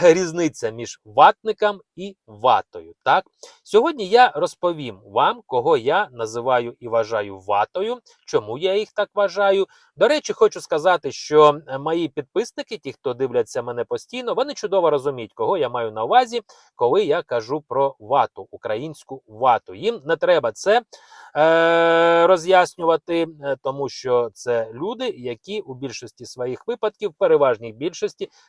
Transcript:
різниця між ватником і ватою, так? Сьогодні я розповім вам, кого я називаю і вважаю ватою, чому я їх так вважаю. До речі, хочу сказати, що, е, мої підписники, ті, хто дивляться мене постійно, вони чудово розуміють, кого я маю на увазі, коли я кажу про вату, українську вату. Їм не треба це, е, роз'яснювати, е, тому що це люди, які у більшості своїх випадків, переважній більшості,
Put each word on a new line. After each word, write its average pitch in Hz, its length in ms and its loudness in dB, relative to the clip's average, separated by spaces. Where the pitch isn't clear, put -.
різниця 165 680 2
між 113 360 -14
ватником 196 760 2
і 190 220 -14
ватою, 104 680 -2
так? 160 200 2
Сьогодні 240 440 0
я 233 280 4
розповім 151 680 -6
вам, 151 400 0
кого 131 320 0
я 147 340 0
називаю 120 680 -2
і 120 80 -16
вважаю 107 520 -2
ватою, 110 600 -2
чому 113 320 -4
я 185 180 -2
їх 214 160 -4
так 208 220 -4
вважаю. 196 540 0
До 180 120 2
речі, 277 260 0
хочу 202 280 2
сказати, 160 500 0
що, 151 560 4
е, 131 100 -8
мої 160 300 -4
підписники, 214 680 -8
ті, 135 160 -12
хто 127 200 -6
дивляться 120 480 -2
мене 120 220 -8
постійно, 233 500 -8
вони 262 200 -4
чудово 180 360 0
розуміють, 131 440 -4
кого 123 240 -2
я 131 120 0
маю 120 220 -6
на 110 120 -6
увазі, 226 380 2
коли 143 280 2
я 160 180 0
кажу 123 460 -6
про 135 320 -2
вату, 110 520 -2
українську 131 760 -10
вату. 110 460 0
Їм 190 320 -6
не 160 100 -2
треба 156 360 0
це, 220 300 0
е, 165 880 4
роз'яснювати, 170 1000 2
е, 139 200 -4
тому 139 260 -4
що 123 440 -2
це 117 400 -4
люди, 220 360 -8
які 127 520 -10
у 135 120 -14
більшості 123 520 -12
своїх 127 420 -8
випадків, 214 500 -6
переважній 135 560 2
більшості, 170 560 -8